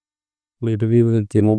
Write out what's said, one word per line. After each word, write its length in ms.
বিভ্রান্তি, 760